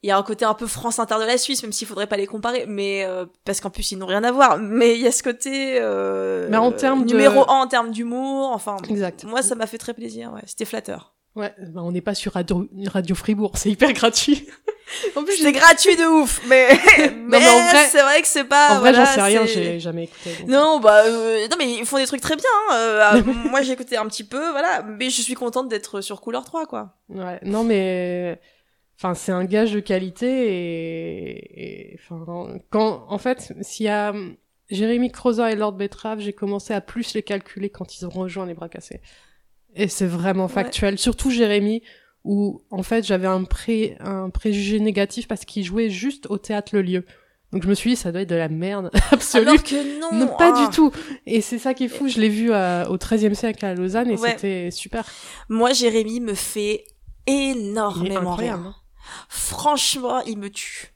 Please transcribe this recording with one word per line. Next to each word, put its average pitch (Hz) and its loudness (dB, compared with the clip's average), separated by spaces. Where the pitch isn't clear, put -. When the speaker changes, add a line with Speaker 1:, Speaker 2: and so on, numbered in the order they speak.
Speaker 1:
il 202 -4
y 202 0
a 196 4
un 202 0
côté 214 -4
un 214 2
peu 226 -6
France 233 -6
Inter 226 -2
de 220 -2
la 240 0
Suisse, 262 -4
même 214 -10
s'il - -8
faudrait 208 -6
pas 208 -4
les 196 -4
comparer. 233 -6
Mais, 196 -4
euh, 185 -6
parce - -4
qu'en 196 -8
plus, - -8
ils 196 -10
n'ont 190 -10
rien 196 0
à 240 2
voir. 262 4
Mais 233 2
il 233 -6
y 254 2
a 233 2
ce - -4
côté, 269 -4
euh, 196 -4
Speaker 2:
Mais 214 2
en 240 4
termes 269 0
de 240 0
Speaker 1:
numéro 269 6
un 269 4
en 254 0
termes 233 0
d'humour. 262 -4
Enfin, 208 -8
Speaker 2:
Exact. 196 -6
Speaker 1:
moi, 233 -4
ça 262 -2
m'a 220 -6
fait 226 -14
très 233 -12
plaisir. 233 -14
Ouais. - -16
C'était - -10
flatteur. - -12
Speaker 2:
Ouais, 208 -8
bah, 175 -14
on 175 -6
n'est 175 -4
pas 202 -4
sur - -8
Radio, 180 -2
Radio 185 -2
Fribourg, 208 -2
c'est 202 -2
hyper 262 2
gratuit. - 0
<laughs> - -20
En 302 -6
plus, 381 -2
Speaker 1:
C'est 330 0
Speaker 2:
j'ai 285 6
Speaker 1:
gratuit 330 6
de 330 4
ouf, 320 2
mais, 254 8
Speaker 2:
<laughs> 302 8
Non, 226 -12
Speaker 1:
mais - 6
Speaker 2:
mais 320 8
en 349 8
vrai, 294 8
Speaker 1:
c'est 294 6
vrai 285 6
que 320 0
c'est 277 0
pas, 285 6
Speaker 2:
en - 2
vrai, 254 8
j'en 240 8
Speaker 1:
voilà, 269 6
Speaker 2:
sais 208 4
rien, 220 4
Speaker 1:
c'est 220 0
Speaker 2:
j'ai 170 -2
jamais 170 -6
écouté, - -16
donc. - -12
Speaker 1:
Non, 294 4
bah, 214 10
euh, 226 0
non, 339 -2
mais 269 0
ils 247 -6
font 277 -2
des 269 2
trucs 262 -6
très 311 -2
bien, - -8
hein, 311 2
euh, 226 2
ah, 208 8
Speaker 2:
<laughs> 233 -2
Speaker 1:
moi, 269 0
j'ai 262 -4
écouté 247 -6
un 214 -2
petit 214 -10
peu, 277 -6
voilà, 277 -2
mais 214 -6
je 254 -4
suis 240 -6
contente 247 -6
d'être 208 -8
sur 196 -12
Couleur 247 -8
trois, 320 -8
quoi. 214 -12
Speaker 2:
Ouais, 185 -12
non, 214 -2
mais, 180 -2
enfin, 180 -4
c'est 185 -6
un 180 -2
gage 214 0
de 208 -2
qualité 208 -2
et, 165 -10
et, 175 -20
enfin, 170 -14
quand, 214 -2
en 202 -6
fait, 254 -6
s'il 208 -8
y - -2
a, 208 -2
hum, 196 -12
Jérémy 233 -2
Croza 233 0
et 214 -2
Lord 208 -2
Betrave, 202 -8
j'ai 202 -8
commencé 202 -6
à 202 -2
plus - -10
les 214 -6
calculer 196 -8
quand - -16
ils 180 -12
ont 175 -10
rejoint 185 -8
Les 175 -10
Bras 170 -14
Cassés. - -18
Et 196 -2
c'est 190 -4
vraiment 180 -2
Speaker 1:
Ouais. - -8
Speaker 2:
factuel. 196 -2
Surtout 240 -2
Jérémy, 214 2
où, 202 -2
en 190 -6
fait, 226 -2
j'avais 190 0
un 185 0
pré-, - -2
un 190 -8
préjugé 202 -2
négatif 208 -2
parce - -8
qu'il 202 -6
jouait 214 -2
juste 214 -6
au 202 -4
théâtre 208 -6
Le 196 2
Lieu. 180 -2
Donc 175 -4
je 185 0
me 202 4
suis 226 -2
dit, 233 4
ça 180 -6
doit 180 -6
être 180 -8
de 175 -2
la 165 -2
merde 180 -6
<laughs> - 4
absolue. 254 4
Speaker 1:
Alors 302 6
que 285 -4
non. 254 0
Speaker 2:
Non, - 0
pas 349 4
Speaker 1:
Ah. 247 2
Speaker 2:
du - -4
tout. 311 6
Et 220 0
c'est 233 -6
ça 262 -4
qui 254 -4
est - -6
fou, 269 -4
je 226 -4
l'ai 214 4
vu 220 0
à, 180 0
au 185 -4
treizième 214 0
siècle 214 -6
à 190 -4
Lausanne 185 -2
et 196 -2
Speaker 1:
Ouais. 233 0
Speaker 2:
c'était 190 -6
super. 220 -10
Speaker 1:
Moi, 226 2
Jérémy 226 0
me 226 -6
fait 208 -4
énormément 220 -2
Speaker 2:
Il 190 -4
est 196 -4
incroyable, 180 -4
Speaker 1:
rire. 185 -14
Speaker 2:
hein. 202 -16
Speaker 1:
Franchement, 262 -2
il 220 -8
me 202 -12
tue. - -14